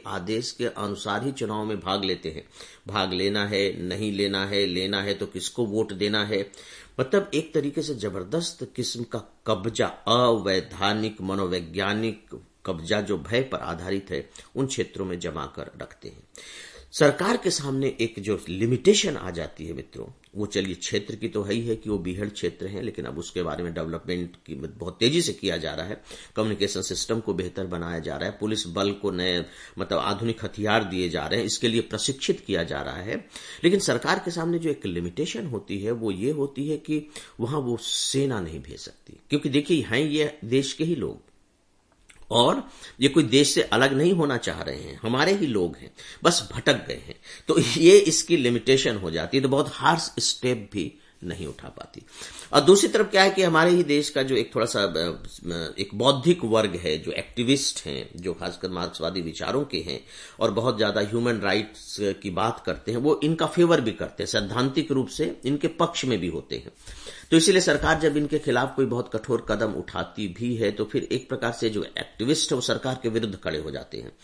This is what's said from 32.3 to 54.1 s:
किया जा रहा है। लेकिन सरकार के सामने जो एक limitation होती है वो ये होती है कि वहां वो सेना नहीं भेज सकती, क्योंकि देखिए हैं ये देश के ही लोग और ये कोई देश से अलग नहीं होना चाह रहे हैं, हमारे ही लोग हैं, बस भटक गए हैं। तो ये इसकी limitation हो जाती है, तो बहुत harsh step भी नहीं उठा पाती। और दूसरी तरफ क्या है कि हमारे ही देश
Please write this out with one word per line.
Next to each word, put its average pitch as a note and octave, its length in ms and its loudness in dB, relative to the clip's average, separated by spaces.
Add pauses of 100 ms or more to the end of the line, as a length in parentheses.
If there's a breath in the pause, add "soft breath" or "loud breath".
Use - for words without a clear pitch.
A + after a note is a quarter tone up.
किया F2 240 0
जा D2 180 -6
रहा - 140 -8
है। A2+ 320 -6 (360 loud breath)
लेकिन F#3+ 160 6
सरकार C#3+ 380 2
के F#3 120 -6
सामने E3+ 280 0
जो E3 120 -2
एक C#3 160 -4
limitation F#2+ 600 -4
होती G2+ 320 -6
है G2+ 120 -2
वो A2+ 200 -2
ये G2 200 -2
होती C#3+ 380 -4
है D3+ 80 -2
कि D3+ 340 -4 (300 loud breath)
वहां C3 200 -2
वो A#2+ 160 -2
सेना C3+ 640 -2
नहीं D#2+ 200 -8
भेज C#2 180 -14
सकती, - 420 -20 (100)
क्योंकि D3 180 0
देखिए C#3+ 340 2
हैं A#2+ 280 0
ये D3 340 0
देश C3 280 2
के - 120 -2
ही E3+ 100 0
लोग F2 260 -4 (1080)
और C3+ 380 4 (320 loud breath)
ये C3 80 8
कोई D#3 140 6
देश C3+ 260 6
से - 140 2
अलग C3+ 300 4
नहीं D3+ 200 4
होना D3 240 2
चाह E2 260 -4
रहे D2 140 -6
हैं, C#2+ 260 -12
हमारे C3+ 300 2
ही G3 140 0
लोग F2+ 300 0
हैं, - 180 -18 (300 loud breath)
बस E3+ 280 4
भटक B2 340 0
गए B1 80 -6
हैं। - 260 -14 (280 loud breath)
तो D#3 100 6
ये E3 400 10
इसकी E3+ 380 4
limitation A#2+ 600 4
हो F#2 140 -4
जाती E2 260 0
है, C3+ 60 4
तो C3+ 60 4
बहुत C#3 220 4
harsh D#3+ 480 2
step A#2 540 -2
भी F#2+ 220 -4 (300 soft breath)
नहीं E2+ 220 -6
उठा - 220 -12
पाती। - 340 -18 (500 loud breath)
और C#3 80 6
दूसरी F3+ 280 8
तरफ G#3+ 220 2
क्या F#3+ 120 6
है F#3+ 80 6
कि F#3+ 120 2
हमारे E3 280 6
ही F3+ 120 6
देश C#3+ 280 2